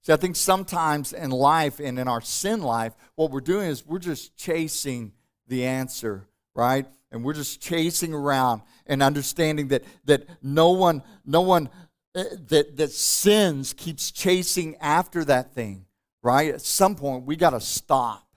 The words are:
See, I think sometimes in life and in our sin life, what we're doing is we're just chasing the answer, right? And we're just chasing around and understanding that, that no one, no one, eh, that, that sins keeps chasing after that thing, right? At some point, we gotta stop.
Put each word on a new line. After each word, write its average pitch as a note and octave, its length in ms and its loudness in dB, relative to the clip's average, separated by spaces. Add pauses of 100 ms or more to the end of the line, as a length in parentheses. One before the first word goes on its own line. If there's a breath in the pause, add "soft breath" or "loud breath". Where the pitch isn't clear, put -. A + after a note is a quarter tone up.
See, - 140 2
I - 20 2
think F#3 200 -2
sometimes E3+ 760 0
in D3 180 -6
life C#3+ 500 2
and B2+ 180 -6
in B2+ 100 -4
our A#2 140 -2
sin G#3 400 -4
life, A2+ 320 -2 (220 soft breath)
what D#3 140 0
we're C3+ 120 -6
doing F#3 260 -2
is C3 160 -6
we're E3 140 -8
just E3+ 400 -10
chasing C#3+ 760 -6 (360)
the B2+ 180 -2
answer, B2+ 640 -6 (260)
right? C3 320 0 (240)
And A#2 140 -10
we're D3 100 -4
just D3 260 -10
chasing E3 540 -4
around C3 480 0 (240 soft breath)
and C#3 160 0
understanding D3 680 0
that, C3 140 0 (220 loud breath)
that C#3+ 240 4 (160)
no D#3 260 6
one, F3 320 4 (240 loud breath)
no D3+ 140 4
one, F3+ 280 4 (460 loud breath)
eh, F#3 80 -4 (240)
that, D3 300 2
that C#3+ 160 -2
sins F#3 800 2
keeps - 400 -10
chasing F3+ 640 -2
after D#3+ 480 0
that B2+ 280 0
thing, G2 340 -8 (360)
right? C3+ 320 2
At - 60 -10
some G3 340 2
point, C3+ 320 -6
we D3 80 -4
gotta D#3 260 2
stop. A#2+ 760 -2